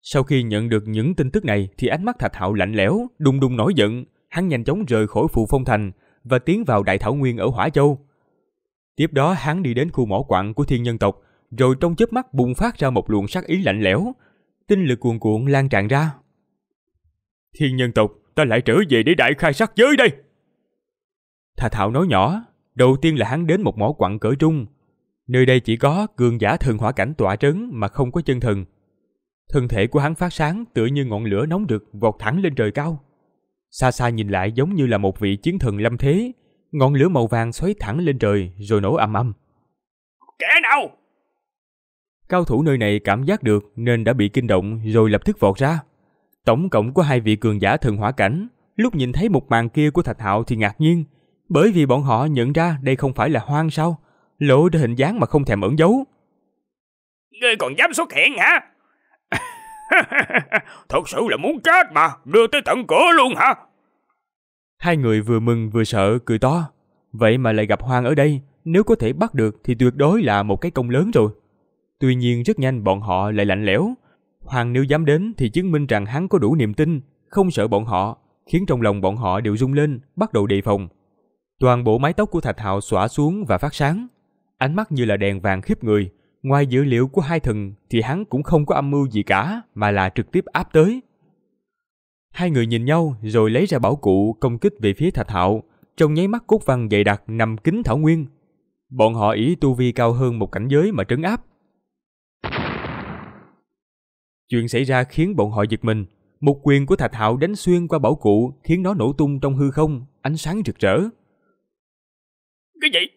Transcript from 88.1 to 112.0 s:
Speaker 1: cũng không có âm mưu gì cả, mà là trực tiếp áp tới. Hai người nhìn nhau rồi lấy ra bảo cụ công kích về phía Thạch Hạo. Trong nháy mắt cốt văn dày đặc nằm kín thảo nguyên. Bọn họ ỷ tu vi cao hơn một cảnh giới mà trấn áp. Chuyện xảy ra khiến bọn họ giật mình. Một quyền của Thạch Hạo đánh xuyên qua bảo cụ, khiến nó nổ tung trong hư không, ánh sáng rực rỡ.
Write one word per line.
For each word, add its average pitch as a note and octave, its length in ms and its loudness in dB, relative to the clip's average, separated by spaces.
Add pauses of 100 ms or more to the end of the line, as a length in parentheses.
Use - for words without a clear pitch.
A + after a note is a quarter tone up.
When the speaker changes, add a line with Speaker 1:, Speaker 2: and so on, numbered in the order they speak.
Speaker 1:
cũng C#3 180 -6
không D3+ 220 2
có - 100 -2
âm C#3 160 -2
mưu C#3 160 0
gì G#2+ 160 -4
cả, C3+ 380 -2 (140)
mà G#2 160 0
là F#2+ 180 0
trực - 220 -6
tiếp F#3+ 140 0
áp - 280 -6
tới. G3+ 280 4 (1300)
Hai F3+ 180 -4
người B2 180 0
nhìn A#2 180 -2
nhau D#3 360 0
rồi A2 280 2
lấy C3 160 2
ra D#3 140 -2
bảo A2+ 160 2
cụ G2+ 440 2
công A#2 200 -2
kích G#3 200 2
về G#2 140 0
phía E3 180 0
Thạch - 180 -4
Hạo. G2 340 0 (340)
Trong D3+ 160 4
nháy F3 140 2
mắt A3+ 200 -4
cốt - 180 2
văn B2 260 0
dày G#2 120 4
đặc G2+ 240 0
nằm A2+ 300 -2
kín F#3+ 280 -2
thảo A2+ 120 0
nguyên. D#3 280 2 (640)
Bọn A#2 240 2
họ A2 180 2
ỷ A2+ 240 0
tu C#3 180 2
vi B2 180 0
cao A#2 220 2
hơn B2 260 0
một G2+ 120 -4
cảnh G#2 160 -6
giới D3+ 240 2
mà E3 120 -2
trấn B2 180 -2
áp. G3+ 200 -4 (3000)
Chuyện A#2 180 -2
xảy A#2+ 160 -2
ra B2+ 200 0
khiến E3+ 320 -2
bọn G#2+ 160 0
họ G#2+ 180 0
giật A2 160 -4
mình. A2 200 -2 (340)
Một C#3+ 240 2
quyền C#3 220 4
của E3+ 100 2
Thạch C3 180 -4
Hạo A2+ 240 0
đánh F3+ 180 -2
xuyên F3 320 0
qua D#3 120 -2
bảo C#3+ 160 2
cụ, A#2 380 2 (100)
khiến E3+ 200 0
nó F#3+ 100 0
nổ C3+ 200 0
tung C#3+ 260 0
trong C#3 160 -2
hư C#3 160 0
không, D3+ 340 -2 (160)
ánh D#3 160 -4
sáng F3+ 280 -6
rực - 140 -8
rỡ. G2+ 200 2 (1800)